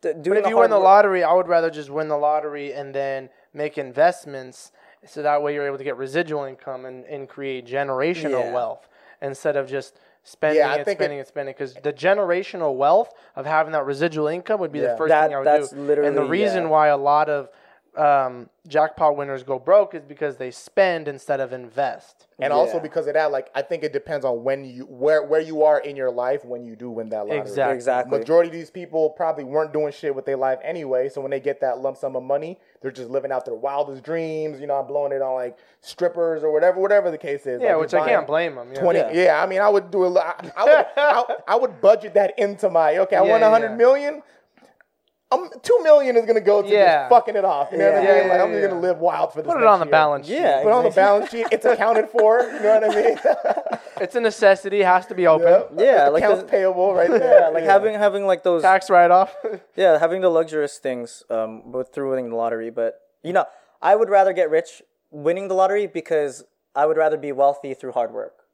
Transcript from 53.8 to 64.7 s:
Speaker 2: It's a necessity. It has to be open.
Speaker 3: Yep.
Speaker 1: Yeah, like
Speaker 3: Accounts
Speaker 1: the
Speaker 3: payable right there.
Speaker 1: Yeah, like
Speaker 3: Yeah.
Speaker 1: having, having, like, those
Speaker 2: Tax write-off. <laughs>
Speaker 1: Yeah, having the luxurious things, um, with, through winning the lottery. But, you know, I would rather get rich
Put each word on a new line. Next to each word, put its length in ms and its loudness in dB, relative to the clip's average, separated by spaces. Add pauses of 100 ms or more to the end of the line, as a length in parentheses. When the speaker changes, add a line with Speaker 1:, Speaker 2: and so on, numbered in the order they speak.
Speaker 2:
It's 140 -6
a 40 0
necessity. 600 2
It 40 4
has 220 4
to 80 -12
be 120 2
open. 200 4
Speaker 3:
Yep. 300 4
Speaker 1:
Yeah, 320 6
like 140 2
Speaker 3:
Accounts 180 2
Speaker 1:
the 60 -14
Speaker 3:
payable 460 0
right 160 2
there. 320 6
Speaker 1:
Yeah, 80 4
like 140 -2
Speaker 3:
Yeah. 80 2
Speaker 1:
having, 240 4
having, 320 -2
like, 160 0
those 180 0
Speaker 2:
Tax 280 2
write-off. 460 6 (200)
<laughs> 200 -20
Speaker 1:
Yeah, 220 4
having 240 0
the 80 4
luxurious 480 -2
things, 520 -8
um, 420 -6
with, 180 -8
through 200 -8
winning 200 -4
the 60 -8
lottery. 340 -4
But, 300 -6 (220)
you 120 -8
know, 120 2 (360)
I 140 6
would 140 0
rather 240 4
get 160 0
rich 340 -4 (260)